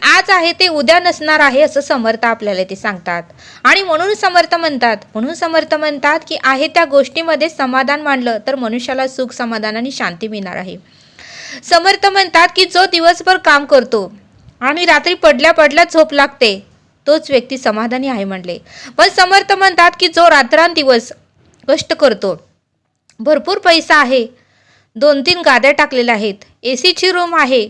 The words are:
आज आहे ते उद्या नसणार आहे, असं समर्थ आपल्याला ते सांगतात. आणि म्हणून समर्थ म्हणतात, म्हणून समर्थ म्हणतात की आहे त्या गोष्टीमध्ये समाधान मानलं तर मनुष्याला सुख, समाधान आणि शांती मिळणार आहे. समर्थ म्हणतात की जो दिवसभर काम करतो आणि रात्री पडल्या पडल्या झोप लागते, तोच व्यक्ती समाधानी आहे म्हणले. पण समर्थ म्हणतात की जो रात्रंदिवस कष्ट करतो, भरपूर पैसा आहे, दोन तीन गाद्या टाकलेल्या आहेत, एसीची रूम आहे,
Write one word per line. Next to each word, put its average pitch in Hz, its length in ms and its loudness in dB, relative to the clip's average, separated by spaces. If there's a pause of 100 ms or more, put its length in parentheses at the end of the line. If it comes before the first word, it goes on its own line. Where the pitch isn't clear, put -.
आज 349 280 2
आहे 339 220 2
ते 370 160 0
उद्या 311 300 2
नसणार 311 420 0
आहे, 277 200 2
असं 294 200 2
समर्थ 233 440 -2
आपल्याला 208 400 -2
ते 190 120 -12
सांगतात. 175 460 -8 (420)
आणि 339 180 4
म्हणून 370 320 -2
समर्थ 359 400 0
म्हणतात, 262 420 -2 (180)
म्हणून 247 200 -6
समर्थ 320 400 -2
म्हणतात 302 540 -2
की 311 160 -8
आहे 269 240 0
त्या 339 160 2
गोष्टीमध्ये 294 640 0
समाधान 269 520 -2
मानलं 254 460 -2
तर 269 80 -2
मनुष्याला 262 540 -6
सुख, 254 240 -8
समाधान 220 440 -6
आणि 247 140 -6
शांती 214 380 -8
मिळणार 196 280 -10
आहे. 180 200 -12 (880)
समर्थ 381 420 2
म्हणतात 370 500 2
की 370 80 4
जो 359 200 2
दिवसभर 349 520 2
काम 294 280 2
करतो 233 480 0 (480)
आणि 302 240 -2
रात्री 339 300 2
पडल्या 311 380 2
पडल्या 320 400 4
झोप 311 200 4
लागते, 262 540 0 (400)
तोच 302 240 0
व्यक्ती 254 280 -2
समाधानी 240 500 -4
आहे 214 160 -4
म्हणले. 185 340 -10 (380)
पण 349 120 4
समर्थ 381 440 0
म्हणतात 359 380 2 (100)
की 359 80 0
जो 330 220 4
रात्रंदिवस 285 800 2 (560)
कष्ट 302 240 -2
करतो, 202 640 -2 (640)
भरपूर 294 400 -2
पैसा 330 380 2
आहे, 254 300 0 (720)
दोन 277 240 2
तीन 349 180 -2
गाद्या 269 340 4
टाकलेल्या 262 420 0
आहेत, 208 200 -4 (280)
एसीची 349 500 -2
रूम 349 220 -2
आहे, 254 360 0